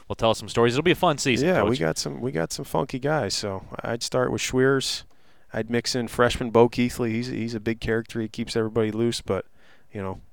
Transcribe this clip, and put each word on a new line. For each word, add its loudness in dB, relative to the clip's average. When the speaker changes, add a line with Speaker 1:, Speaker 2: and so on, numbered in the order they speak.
Speaker 1:
We'll -6
tell 2
some -10
stories. 4
It'll 0
be 4
a 6
fun 2
season, 2
Speaker 2:
Yeah, 4
Speaker 1:
Coach. 2
Speaker 2:
we 0
got 0
some, -6
we -4
got -4
some -8
funky -2
guys. -2
So -6
I'd -6
start 0
with -2
Schweers. 0
I'd -4
mix -2
in -2
freshman 2
Bo 8
Keithley. 0
He's, -2
he's -6
a -4
big -4
character. -2
He -4
keeps -8
everybody 0
loose, 0
but, -4
you -8
know -6